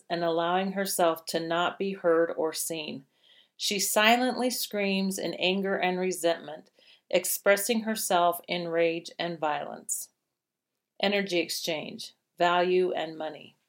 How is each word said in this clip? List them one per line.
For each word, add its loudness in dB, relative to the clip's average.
and -2
allowing 2
herself 0
to -2
not 0
be -2
heard 4
or -2
seen. -8
She -2
silently 4
screams -2
in -4
anger 0
and 0
resentment, -2
expressing 2
herself 2
in -4
rage 0
and -4
violence. -6
Energy 0
exchange, -6
value 2
and -6
money. -12